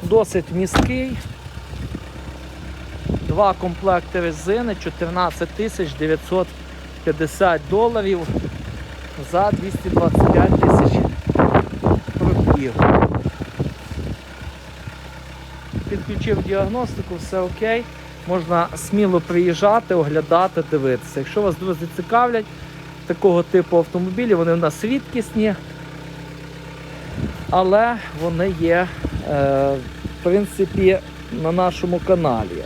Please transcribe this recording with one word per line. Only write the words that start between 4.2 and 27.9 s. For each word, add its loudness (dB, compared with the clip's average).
резини, 0
чотирнадцять -2
тисяч -4
дев'ятсот 0
п'ятдесят 2
доларів 2
за 4
двісті -2
двадцять 2
п'ять 6
тисяч 6
пробігу. 4
Підключив -2
діагностику, -2
все -4
окей. -2
Можна 2
сміло 2
приїжджати, 4
оглядати, 2
дивитися. 0
Якщо -2
вас, 2
друзі, -4
цікавлять 2
такого 4
типу 4
автомобілі, 2
вони 4
в 2
нас 0
рідкісні, 0
але 4